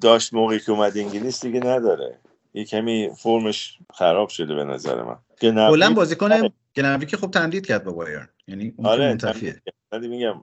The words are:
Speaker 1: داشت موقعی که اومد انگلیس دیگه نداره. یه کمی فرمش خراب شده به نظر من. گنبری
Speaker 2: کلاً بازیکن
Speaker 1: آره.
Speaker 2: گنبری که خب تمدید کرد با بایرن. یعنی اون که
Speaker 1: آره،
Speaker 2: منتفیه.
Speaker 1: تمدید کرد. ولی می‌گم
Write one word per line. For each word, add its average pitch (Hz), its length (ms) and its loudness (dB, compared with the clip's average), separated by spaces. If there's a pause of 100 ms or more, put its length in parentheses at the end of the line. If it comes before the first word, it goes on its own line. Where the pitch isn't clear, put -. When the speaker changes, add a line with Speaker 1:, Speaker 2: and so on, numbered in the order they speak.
Speaker 1:
داشت 113 340 4
موقعی 110 260 2
که 110 120 -2
اومد 104 260 2
انگلیس 104 460 -6
دیگه 123 160 -4
نداره. 101 580 0 (360)
یه 104 100 -8
کمی 110 440 -2 (100)
فرمش 113 600 -2 (160)
خراب 92 340 2
شده 76 260 -6
به 73 100 -4
نظر 65 380 -6
من. 60 140 -10 (240)
گنبری 110 300 6
Speaker 2:
کلاً 175 200 6
بازیکن 196 420 2
Speaker 1:
آره. 220 200 2 (240)
Speaker 2:
گنبری 139 300 0
که - 100 -8
خب 196 140 -6
تمدید 180 360 -2
کرد 104 180 -2
با 95 80 -8
بایرن. 78 360 -10 (200)
یعنی 101 280 -10
اون - 100 -6
که 107 60 4
Speaker 1:
آره، 135 160 2
Speaker 2:
منتفیه. 113 240 -2
Speaker 1:
تمدید 110 320 -10
کرد. - 100 -14 (180)
ولی 117 160 -8
می‌گم 120 340 -4